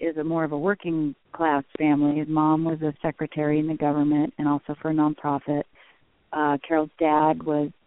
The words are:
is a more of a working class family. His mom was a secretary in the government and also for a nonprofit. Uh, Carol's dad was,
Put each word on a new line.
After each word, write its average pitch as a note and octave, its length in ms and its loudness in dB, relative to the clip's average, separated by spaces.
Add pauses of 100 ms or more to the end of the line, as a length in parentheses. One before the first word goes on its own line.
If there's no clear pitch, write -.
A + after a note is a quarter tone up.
is D#3+ 160 -4
a D3+ 80 -2
more D#3+ 200 0
of D3+ 80 -4
a D3 60 -2
working D#3+ 560 -2 (200)
class D3+ 280 0 (140)
family. D3 420 2
His D3+ 80 -4
mom D#3 380 2
was D#3+ 160 -2
a D3+ 220 -2
secretary D3+ 560 -2
in D#3 100 0
the D#3 60 -4
government D3 640 0
and D3 100 -2
also D3 320 -2
for E3 100 -4
a D#3 40 0
nonprofit. D3 680 -2 (680)
Uh, D3+ 240 0 (100)
Carol's D#3 220 0 (100)
dad D#3 440 2
was, D3 260 -2 (180)